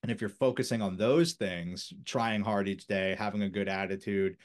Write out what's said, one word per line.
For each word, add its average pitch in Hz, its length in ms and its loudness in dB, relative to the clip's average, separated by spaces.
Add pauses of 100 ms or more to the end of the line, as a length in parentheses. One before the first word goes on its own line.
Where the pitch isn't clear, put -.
And 110 80 -2
if 110 100 -2
you're 104 100 -2
focusing 127 500 2
on 95 160 -2
those 143 380 4
things, 90 580 -6 (140)
trying 113 360 0
hard 101 260 2
each 95 180 -4
day, 95 320 0
having 104 240 -2
a 98 80 0
good 98 180 -2
attitude, 95 760 -2